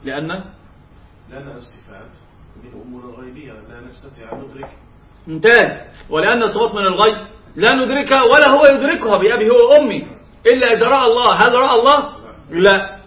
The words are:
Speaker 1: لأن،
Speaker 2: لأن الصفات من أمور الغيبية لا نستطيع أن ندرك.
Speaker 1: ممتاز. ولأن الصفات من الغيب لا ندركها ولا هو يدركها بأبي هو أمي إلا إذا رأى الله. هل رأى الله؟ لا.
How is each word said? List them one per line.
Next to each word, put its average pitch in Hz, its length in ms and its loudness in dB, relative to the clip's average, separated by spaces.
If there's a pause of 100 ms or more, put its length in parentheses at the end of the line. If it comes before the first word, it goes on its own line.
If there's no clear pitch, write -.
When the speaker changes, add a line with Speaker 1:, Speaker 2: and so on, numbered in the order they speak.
Speaker 1:
لأن، 143 240 -10 (1000)
Speaker 2:
لأن 139 260 -20
الصفات - 560 -20 (520)
من 120 180 -20
أمور 123 280 -20
الغيبية 127 420 -20
لا 110 360 -20
نستطيع 123 440 -20
أن - 60 -16
ندرك. - 320 -20 (580)
Speaker 1:
ممتاز. 196 520 0 (300)
ولأن 202 340 -2
الصفات 208 320 -4
من 202 100 -6
الغيب 202 320 0 (380)
لا 226 200 0
ندركها 269 460 -2
ولا 262 280 4
هو 285 160 4
يدركها 269 520 0
بأبي 214 320 0
هو 240 280 4
أمي 220 300 -2 (380)
إلا 247 280 2
إذا 220 140 0
رأى 262 180 0
الله. 233 280 2
هل 220 200 2
رأى 247 260 0
الله؟ 277 300 2 (400)
لا. 190 460 0 (120)